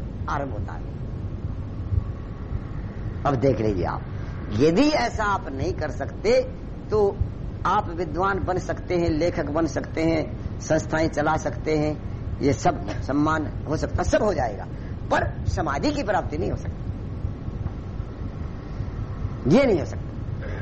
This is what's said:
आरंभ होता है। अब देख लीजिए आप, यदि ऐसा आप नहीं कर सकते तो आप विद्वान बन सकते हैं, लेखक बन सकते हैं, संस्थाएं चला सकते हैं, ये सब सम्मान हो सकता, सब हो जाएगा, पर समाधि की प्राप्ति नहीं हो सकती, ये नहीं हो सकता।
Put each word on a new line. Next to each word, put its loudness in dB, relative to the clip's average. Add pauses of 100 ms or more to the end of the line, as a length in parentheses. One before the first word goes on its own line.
(300)
आरंभ -2
होता -4
है। -6 (2250)
अब 6
देख 6
लीजिए 2
आप, -2 (520)
यदि 6
ऐसा 2
आप 2
नहीं -2
कर -2
सकते 2 (500)
तो 4 (480)
आप 2
विद्वान 0
बन 0
सकते -2
हैं, 4
लेखक 2
बन 2
सकते -2
हैं, 2 (220)
संस्थाएं 2
चला 2
सकते 0
हैं, 0 (400)
ये 6
सब 0
सम्मान 0
हो 2
सकता, 0
सब 4
हो 4
जाएगा, -2 (480)
पर 0
समाधि 2
की 0
प्राप्ति 0
नहीं 0
हो -2
सकती, -6 (2750)
ये 8
नहीं 6
हो 0
सकता। -6 (500)